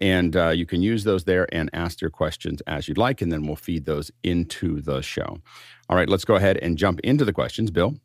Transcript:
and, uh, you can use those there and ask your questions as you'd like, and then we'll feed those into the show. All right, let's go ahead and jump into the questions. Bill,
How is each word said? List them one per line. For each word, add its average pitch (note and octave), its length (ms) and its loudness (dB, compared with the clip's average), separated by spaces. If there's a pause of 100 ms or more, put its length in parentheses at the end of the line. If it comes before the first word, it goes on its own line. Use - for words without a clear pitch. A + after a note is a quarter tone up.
and, F2+ 340 2
uh, E2 140 4
you E2+ 160 0
can F2 160 0
use G#2+ 220 0
those F#2+ 220 2
there F#2 260 2
and D#2+ 220 -2
ask E2+ 280 -6
your D#2+ 80 -2
questions D#2+ 560 -4
as D2+ 220 -6
you'd D#2 100 -4
like, B2 240 0
and F2 100 0
then D#2 140 -4
we'll D2+ 100 -4
feed D#2+ 300 -6
those D2+ 240 -4 (140)
into E2+ 580 -2
the C#2+ 200 -4
show. - 360 -8 (520)
All F2 60 2
right, E2+ 140 4
let's F#2 160 2
go A2 100 4
ahead G2 220 4
and E2+ 180 -2
jump F#2 260 0
into C#3+ 220 2
the G#2 100 2
questions. G#2+ 360 -2
Bill, F2+ 360 0